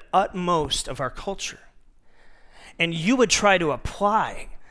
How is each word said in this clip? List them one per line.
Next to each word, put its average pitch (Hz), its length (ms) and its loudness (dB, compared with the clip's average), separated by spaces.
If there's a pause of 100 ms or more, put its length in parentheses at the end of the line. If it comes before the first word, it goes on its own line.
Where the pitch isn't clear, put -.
(140)
utmost 175 760 0
of 135 140 -8
our 127 80 -2
culture. - 500 -10 (1200)
And 170 140 0
you 180 240 0
would 226 120 6
try 196 280 4
to 160 140 2
apply 185 760 -2 (240)